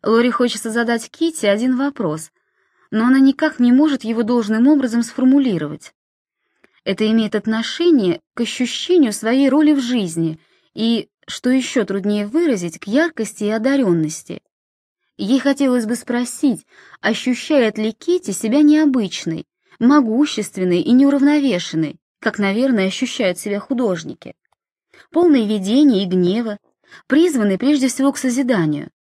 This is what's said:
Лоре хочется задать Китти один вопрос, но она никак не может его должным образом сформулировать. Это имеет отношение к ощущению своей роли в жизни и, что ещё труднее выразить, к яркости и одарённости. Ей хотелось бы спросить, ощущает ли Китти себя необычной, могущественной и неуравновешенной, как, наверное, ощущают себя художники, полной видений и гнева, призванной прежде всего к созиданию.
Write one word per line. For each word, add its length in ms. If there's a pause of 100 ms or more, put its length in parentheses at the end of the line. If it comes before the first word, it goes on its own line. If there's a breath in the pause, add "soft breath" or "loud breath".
Лоре 280
хочется 380
задать 400
Китти 380
один 280
вопрос, 560 (600)
но 140
она 140
никак 400
не 120
может 320
его 180
должным 460
образом 340
сформулировать. 960 (880)
Это 260
имеет 240
отношение 880 (140)
к 60
ощущению 720
своей 380
роли 220
в 80
жизни 600 (360)
и, 340 (160)
что 240
ещё 340
труднее 440
выразить, 500
к 80
яркости 600
и 40
одарённости. 960 (760)
Ей 220
хотелось 480
бы 80
спросить, 720 (340 soft breath)
ощущает 800
ли 120
Китти 420
себя 280
необычной, 880 (320 soft breath)
могущественной 1000
и 100
неуравновешенной, 1080 (200)
как, 200
наверное, 480
ощущают 500
себя 220
художники, 760 (760 soft breath)
полной 360
видений 560
и 40
гнева, 520 (480 soft breath)
призванной 500
прежде 300
всего 240
к 60
созиданию. 720 (120)